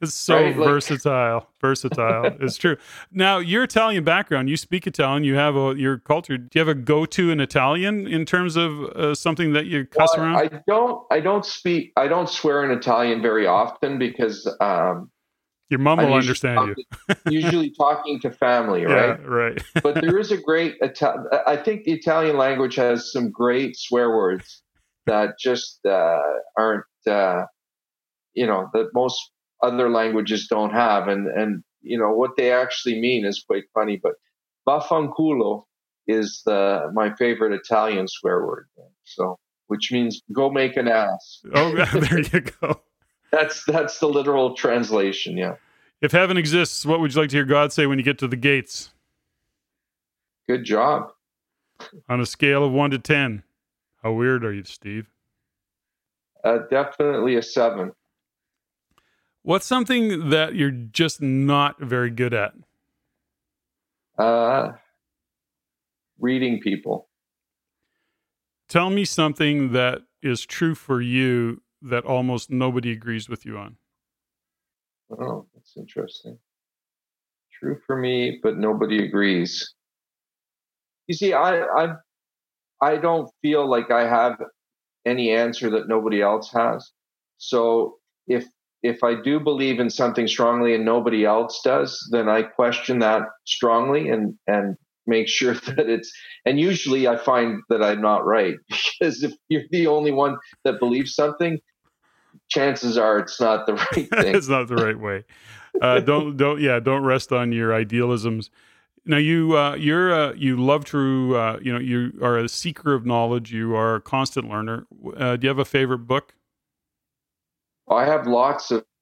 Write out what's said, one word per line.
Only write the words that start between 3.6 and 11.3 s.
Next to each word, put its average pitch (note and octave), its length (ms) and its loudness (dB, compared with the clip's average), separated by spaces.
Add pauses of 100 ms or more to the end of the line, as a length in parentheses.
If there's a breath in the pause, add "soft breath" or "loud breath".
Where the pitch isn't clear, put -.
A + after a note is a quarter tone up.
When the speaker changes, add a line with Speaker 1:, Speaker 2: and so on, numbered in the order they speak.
Speaker 1:
Italian A3 420 0
background, D3+ 460 0
you D#3 60 0
speak - 320 -4
Italian, C#3+ 360 0
you C#3 120 2
have C#3+ 200 2
a, C3+ 200 0
your C3+ 220 -2
culture. D3+ 380 -2
Do B2 180 -8
you D#3 40 2
have D#3+ 100 2
a D#3 60 2
go-to D#3 560 0
in D#3 100 0
Italian F3 680 0
in E3 160 -2
terms F3+ 320 0
of, D#3 260 0 (140)
uh, D3+ 180 0
something D#3+ 380 0
that D3+ 140 2
you D3 200 -2
cuss D#3+ 300 4
Speaker 2:
Well, D#3+ 100 0
Speaker 1:
around? E3 100 2
Speaker 2:
I D3+ 300 0
don't, A#3 460 2
I D3+ 80 2
don't F#3+ 260 2